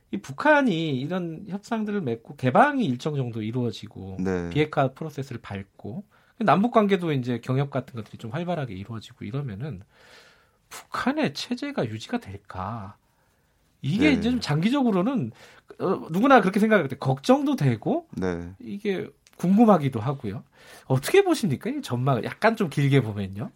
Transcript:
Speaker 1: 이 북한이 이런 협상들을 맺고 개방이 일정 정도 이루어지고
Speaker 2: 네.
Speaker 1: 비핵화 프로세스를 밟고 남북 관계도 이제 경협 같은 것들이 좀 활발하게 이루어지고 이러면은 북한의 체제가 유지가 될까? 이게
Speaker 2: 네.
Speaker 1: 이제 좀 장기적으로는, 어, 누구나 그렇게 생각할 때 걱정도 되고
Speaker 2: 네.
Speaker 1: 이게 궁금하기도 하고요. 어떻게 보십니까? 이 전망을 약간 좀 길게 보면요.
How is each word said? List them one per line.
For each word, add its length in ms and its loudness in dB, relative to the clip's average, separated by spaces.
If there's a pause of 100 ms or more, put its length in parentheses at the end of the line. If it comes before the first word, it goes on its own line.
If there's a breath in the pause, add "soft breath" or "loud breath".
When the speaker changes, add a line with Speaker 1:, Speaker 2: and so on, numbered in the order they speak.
(120)
Speaker 1:
이 60 -6
북한이 840 2
이런 480 -6
협상들을 520 -6
맺고 360 -6
개방이 480 4
일정 320 -2
정도 260 -4
이루어지고 760 -6
Speaker 2:
네. 300 -2
Speaker 1:
비핵화 420 0
프로세스를 500 -12
밟고 600 -12 (340 soft breath)
남북 340 4
관계도 400 2
이제 280 -2
경협 300 -2
같은 240 -6
것들이 240 -14
좀 140 -12
활발하게 420 -4
이루어지고 500 -12
이러면은 580 -8 (840 soft breath)
북한의 680 -4
체제가 520 -6
유지가 320 -8
될까? 800 -12 (840)
이게 260 2
Speaker 2:
네. 60 6
Speaker 1:
이제 160 0
좀 100 0
장기적으로는, 880 0 (480 loud breath)
어, 320 -2
누구나 300 6
그렇게 180 2
생각할 300 4
때 80 -8
걱정도 580 2
되고 600 0
Speaker 2:
네. 420 -2
Speaker 1:
이게 500 -6 (280)
궁금하기도 640 6
하고요. 420 -6 (440 loud breath)
어떻게 360 4
보십니까? 480 0
이 120 -6
전망을 420 0
약간 320 0
좀 140 -2
길게 320 4
보면요. 540 -6